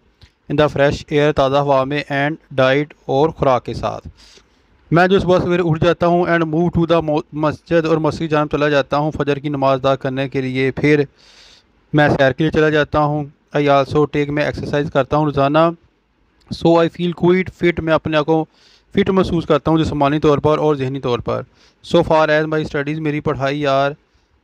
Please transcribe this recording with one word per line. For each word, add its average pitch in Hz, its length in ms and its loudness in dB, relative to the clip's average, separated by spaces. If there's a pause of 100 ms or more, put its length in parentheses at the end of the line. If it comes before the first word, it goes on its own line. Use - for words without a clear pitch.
(520)
in 147 60 0
the 147 140 2
fresh 143 260 0
air, 147 340 0
ताज़ा 139 280 0
हवा 139 240 2
में, 143 200 -4
and 143 540 -4
diet, 135 340 2 (160)
और 139 220 2
ख़ुराक 131 320 0
के 117 120 -10
साथ। 107 360 -8 (840)
मैं 170 140 6
जो 190 140 2
सुबह 180 180 2
सवेरे 175 240 0
उठ 160 220 0
जाता 170 220 2
हूँ, 175 200 2
and 170 180 0
move 165 340 0
to 165 80 2
the 165 180 2
mo-, 151 180 -2 (120)
masjid, 156 520 -2
और 160 120 2
मस्जिद 156 320 -2
जान 151 160 0
चला 147 220 -2
जाता 139 280 0
हूँ 151 160 -2
फजर 143 260 -2
की 139 100 -8
नमाज 135 320 0
अदा 135 140 0
करने 135 340 -4
के 135 140 -4
लिए। 131 280 -2
फिर 147 360 2 (880)
मैं 147 160 4
सैर 135 220 2
के 160 120 -4
लिए 156 60 0
चला 156 200 2
जाता 151 280 0
हूँ। 147 340 -2 (240)
I 151 40 2
also 143 460 2
take, 147 220 -4
मैं 147 200 -2
exercise 147 420 -4
करता 139 260 -2
हूँ 151 100 0
रोज़ाना। 147 480 2 (760)
So - 140 -4
I 165 220 4
feel 175 240 -6 (120)
quite 180 260 2 (120)
fit, 170 180 0
मैं 160 120 -2
अपने 156 240 0
आप 151 80 2
को 160 240 0 (460)
fit 196 160 2
महसूस 185 360 0
करता 156 240 0
हूँ 160 80 2
जिस्मानी 147 400 0
तौर 147 220 2
पर 151 180 2
और 151 180 0
जहनी 135 240 -6
तौर 123 200 -2
पर। 117 240 -6 (420)
So 170 160 2
far 156 260 2
as 156 180 2
my 156 180 -4
studies, 151 340 -6
मेरी 151 220 -4
पढ़ाई 139 380 -4
are 139 380 0 (460)